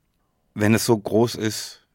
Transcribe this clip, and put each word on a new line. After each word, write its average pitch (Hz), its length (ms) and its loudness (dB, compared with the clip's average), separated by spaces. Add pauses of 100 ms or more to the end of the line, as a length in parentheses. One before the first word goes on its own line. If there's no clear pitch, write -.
(540)
Wenn 104 200 2
es 107 100 0
so 117 140 2
groß 110 380 0
ist - 580 -8